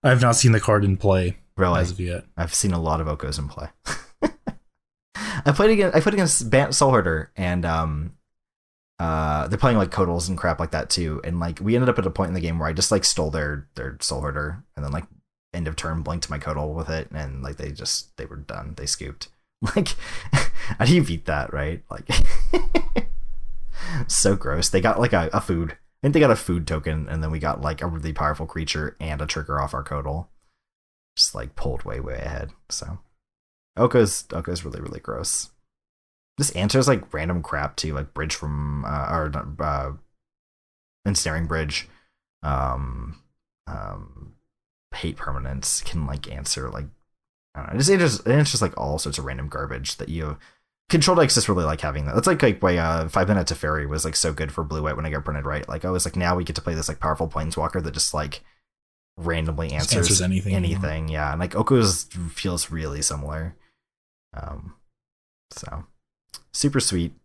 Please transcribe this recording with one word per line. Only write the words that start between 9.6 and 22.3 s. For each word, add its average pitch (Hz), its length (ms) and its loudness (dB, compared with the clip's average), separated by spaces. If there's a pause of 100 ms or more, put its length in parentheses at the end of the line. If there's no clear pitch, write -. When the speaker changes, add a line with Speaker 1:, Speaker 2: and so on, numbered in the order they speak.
Speaker 2:
like, 95 100 2
Codals 87 400 0
and 90 80 -2
crap 85 220 -2
like 85 100 -2
that - 220 -4
too. 78 320 -2
And, 85 160 -4
like, 85 200 -4
we 104 140 0
ended 127 160 4
up 117 80 2
at 98 80 0
a 82 60 0
point 95 160 0
in 87 80 -4
the 90 40 -2
game 82 200 -2
where 78 100 0
I 80 40 -2
just, 82 180 0
like, 101 120 2
stole 78 280 0
their, 73 420 -4
their 67 280 -10
Soul 69 200 -4
Herder, 73 420 -6 (120)
and 73 100 -8
then, 71 60 -6
like, 78 140 -6 (460)
end 85 160 -6
of 78 80 -6
turn 80 280 -4
blinked 80 260 -6
my 73 80 -4
Codal 76 380 -4
with 80 140 -6
it, 80 220 -4
and, 67 300 -8
like, 69 160 -10
they 69 140 -8
just, - 460 -6
they - 100 -10
were - 100 -14
done. 78 400 -10
They 71 80 -10
scooped. - 480 -8
<laughs> - 40 -20 (380)
Like, - 200 2 (360)
<laughs> - 0 - (460)
how 110 80 2
do 135 80 8
you 175 80 8
beat 85 240 -2
that, 71 260 -2
right? 73 380 -4
Like, - 180 -12 (1000)